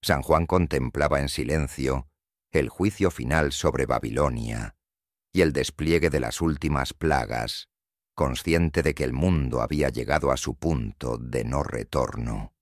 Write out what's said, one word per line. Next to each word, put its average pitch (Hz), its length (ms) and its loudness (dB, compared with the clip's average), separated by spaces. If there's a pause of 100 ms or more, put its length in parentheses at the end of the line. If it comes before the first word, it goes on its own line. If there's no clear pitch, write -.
San 71 220 0
Juan 80 240 2
contemplaba 73 720 2
en 71 100 -2
silencio 67 800 -2 (420)
el 67 180 2
juicio 95 420 0
final 71 400 0
sobre 67 340 0
Babilonia 57 880 -2 (560)
y 92 100 4
el 80 120 4
despliegue 78 560 2
de 73 100 2
las 60 220 -4
últimas 73 520 0
plagas, 60 760 -2 (460)
consciente 80 680 2
de 76 140 0
que 76 80 -2
el 62 100 0
mundo 69 480 2
había 69 280 0
llegado 67 420 0
a 64 60 2
su - 180 -6
punto 58 640 -2
de 60 240 -4
no 65 180 -2
retorno. 57 1000 -4